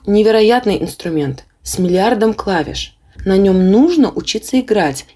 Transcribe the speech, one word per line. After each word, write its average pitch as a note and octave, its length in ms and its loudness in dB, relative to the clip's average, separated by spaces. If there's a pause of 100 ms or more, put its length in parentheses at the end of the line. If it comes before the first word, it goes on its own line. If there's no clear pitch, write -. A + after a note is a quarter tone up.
невероятный G#3+ 760 2
инструмент D3+ 640 -6 (180)
с - 160 -8
миллиардом G3+ 540 0
клавиш. - 640 -6 (300)
На F#3+ 100 2
нём F#3+ 340 4
нужно C#4+ 400 4
учиться - 480 -6
играть, F#3+ 460 -2 (120)